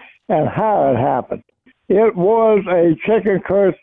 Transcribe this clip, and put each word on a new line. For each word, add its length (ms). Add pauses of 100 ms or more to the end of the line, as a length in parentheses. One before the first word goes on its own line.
(280)
and 200
how 440
it 60
happened. 440 (460)
It 260
was 540
a 260 (100)
chicken 400
curse 380